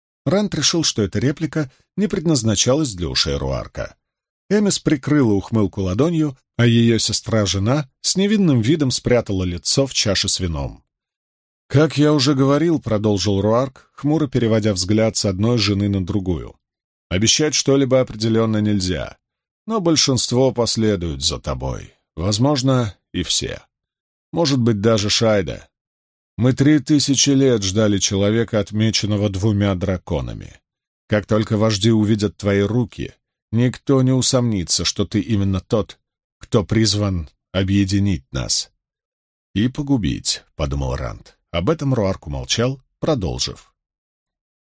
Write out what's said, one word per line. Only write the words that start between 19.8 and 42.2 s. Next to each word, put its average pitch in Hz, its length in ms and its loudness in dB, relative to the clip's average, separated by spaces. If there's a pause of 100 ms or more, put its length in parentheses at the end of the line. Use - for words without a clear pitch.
большинство 135 680 2
последуют 101 720 -2
за 71 160 -2
тобой. 62 540 -8 (240)
Возможно, 120 800 0 (160)
и 92 100 -4
все. - 400 -6 (680)
Может 147 260 0
быть, 113 220 2
даже 107 300 2
Шайда. 98 580 0 (680)
Мы 127 180 2
три 147 240 4
тысячи 139 520 2
лет 131 320 4
ждали 101 360 0
человека, 104 600 0
отмеченного 104 680 -2
двумя 101 460 0
драконами. 71 840 -6 (460)
Как 104 200 -2
только 110 300 0
вожди 107 340 2
увидят 107 460 2
твои 101 240 0
руки, 104 540 -4 (380)
никто 127 500 2
не 131 100 2
усомнится, 113 720 0
что - 220 -2
ты 107 140 -2
именно 98 400 0
тот, - 380 -4 (400)
кто 107 260 0
призван 101 640 0 (240)
объединить 98 800 0
нас». - 380 -4 (840)
«И 110 140 0
погубить», — 131 760 -4 (120)
подумал 67 400 -4
Ранд. 60 420 -12 (120)
Об 87 200 -2
этом 139 240 -2
Руарк 98 320 -2